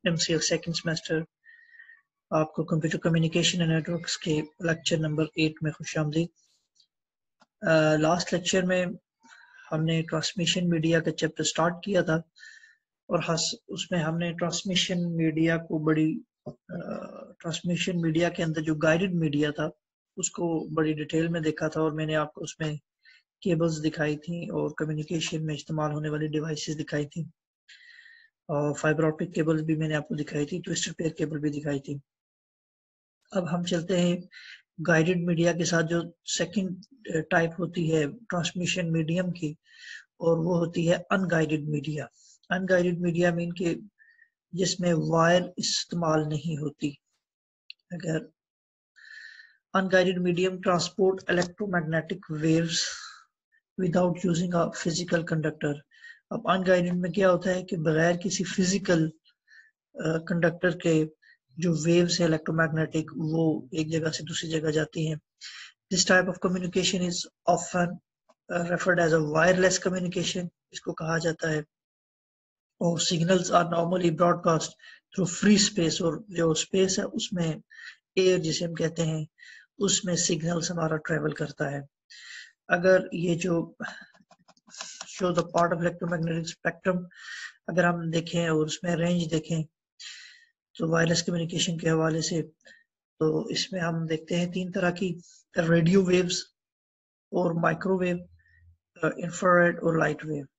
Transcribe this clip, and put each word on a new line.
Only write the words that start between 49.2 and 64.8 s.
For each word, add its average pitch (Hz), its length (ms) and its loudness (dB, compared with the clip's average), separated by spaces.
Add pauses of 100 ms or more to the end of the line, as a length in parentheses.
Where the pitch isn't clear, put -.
unguided 185 440 4
medium 180 420 0
transport 190 680 0
electromagnetic 175 1040 -2
waves 160 720 0 (800)
without 180 320 2 (120)
using 175 240 0
a 170 180 2
physical 170 520 -2
conductor। 156 560 -2 (560)
अब - 180 -6
unguided 180 440 4
में 180 180 -2
क्या 190 180 4
होता 180 200 2
है 185 140 -2
कि 185 140 -6
बगैर 165 400 2
किसी 185 260 -4
physical, 180 640 2 (880)
अ, 160 220 -2
conductor 170 680 0
के 156 180 4 (540)
जो 160 260 0
waves 175 360 4
है 170 60 4
electromagnetic, 160 880 0
वो 156 580 0
एक 160 180 -2
जगह 160 180 0
से 156 140 -6
दूसरी 160 260 -8
जगह 160 220 0
जाती 156 360 -2